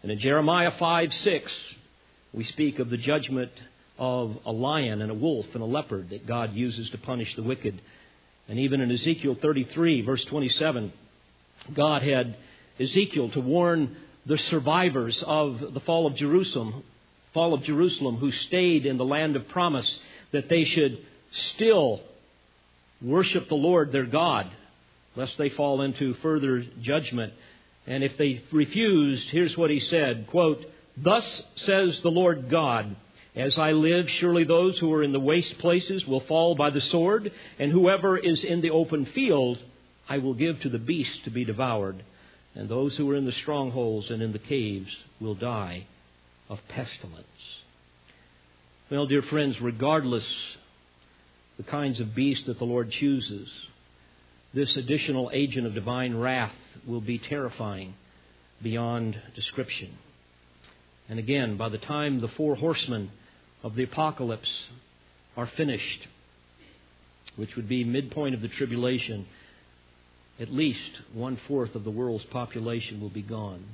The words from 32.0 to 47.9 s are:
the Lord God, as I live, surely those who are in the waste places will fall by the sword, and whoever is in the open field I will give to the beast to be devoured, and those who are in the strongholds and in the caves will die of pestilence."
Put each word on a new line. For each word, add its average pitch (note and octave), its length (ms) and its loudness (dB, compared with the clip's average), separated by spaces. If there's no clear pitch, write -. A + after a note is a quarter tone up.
the E3+ 100 4
Lord E3 380 4
God, A#2 480 2
as C#3 220 2
I D#3 140 4
live, E3 360 4
surely F3 360 4
those F3 340 6
who E3 160 2
are D3+ 80 4
in C#3+ 100 2
the C3+ 80 2
waste D#3 380 2
places F3+ 480 2
will C3 140 0
fall E3 340 4
by D3 160 4
the C#3 100 0
sword, G3 500 2
and C#3+ 120 0
whoever F#3 460 6
is E3 260 0
in E3+ 200 0
the D#3+ 80 2
open D#3 340 2
field C3+ 540 2
I C#3 80 -2
will C3 160 0
give D3+ 300 -2
to C#3+ 80 -2
the A#2 80 -2
beast C#3 460 -4
to A#2+ 60 -6
be B2 140 -2
devoured, G#2+ 580 -2
and G2+ 160 -10
those C3+ 260 0
who C#3+ 140 0
are C#3+ 60 2
in C#3 100 0
the A#2+ 60 -2
strongholds B2 760 -2
and A2+ 140 -4
in A2 100 -2
the G#2+ 60 -6
caves G#2+ 580 -4
will G#2+ 140 -4
die G2 500 -6
of G2+ 200 -14
pestilence." F2+ 580 -12